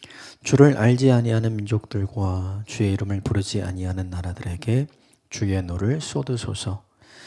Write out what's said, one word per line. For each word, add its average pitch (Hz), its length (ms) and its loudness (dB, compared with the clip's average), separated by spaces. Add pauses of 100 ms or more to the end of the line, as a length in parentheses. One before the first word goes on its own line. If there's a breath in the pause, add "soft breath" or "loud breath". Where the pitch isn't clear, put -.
(440 loud breath)
주를 143 320 6
알지 123 340 4
아니하는 113 460 2
민족들과 98 1080 -2
주의 101 260 0
이름을 98 300 -2
부르지 101 400 -2
아니하는 92 480 -4
나라들에게 90 760 -4 (420 soft breath)
주의 95 340 -2
노를 98 380 -2
쏟으소서. 120 840 -6 (400 loud breath)